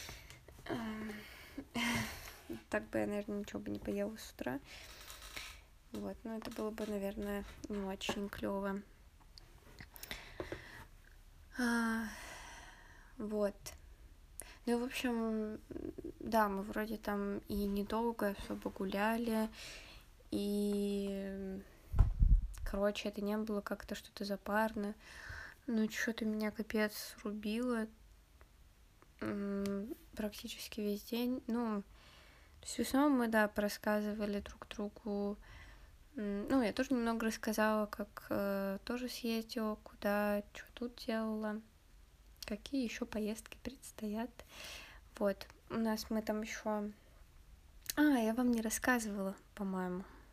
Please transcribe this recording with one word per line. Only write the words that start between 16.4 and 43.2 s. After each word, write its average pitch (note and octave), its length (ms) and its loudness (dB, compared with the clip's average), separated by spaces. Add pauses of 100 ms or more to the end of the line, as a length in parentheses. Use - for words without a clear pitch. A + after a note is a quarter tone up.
мы G3 120 0
вроде G#3+ 360 -2
там G3+ 500 0
и G#3+ 80 -2
недолго G3+ 800 0
особо G#3 320 -6
гуляли, A3 800 2 (800)
и, G3+ 1300 0 (1040)
короче, G3+ 440 2
это G3+ 120 -4
не G#3 160 2
было G#3+ 240 0
как-то - 340 -6
что-то - 300 -8
запарно. G#3 680 2 (760)
Ну, A3 180 4
чё-то A3+ 360 0
меня G#3+ 280 2
капец G#3+ 420 2 (260)
срубило. A3 680 0 (1300)
М, G3+ 760 -2 (200)
практически - 640 -6
весь G#3 220 0
день. B3 440 0
Ну, A3+ 340 2 (800)
то - 60 -16
есть - 100 -6
в - 40 2
основном C4+ 380 6
мы, A#3+ 80 4
да, A3 220 8
порассказывали G#3 920 2
друг - 300 -10
другу. G#3 680 -2 (800)
М, G#3 340 -2
ну, C4+ 140 6
я G3+ 100 4
тоже C4 200 0
немного A#3 340 2
рассказала, G#3+ 600 4
как, - 420 -8
э, G3 560 2
тоже B3 240 -2
съездила, A3 760 -2
куда, G#3 600 2 (100)
чё - 200 -14
тут A#3+ 220 -6 (120)
делала, A3 540 0 (840)
какие B3+ 380 -2
ещё A#3 220 -2
поездки G#3+ 580 -2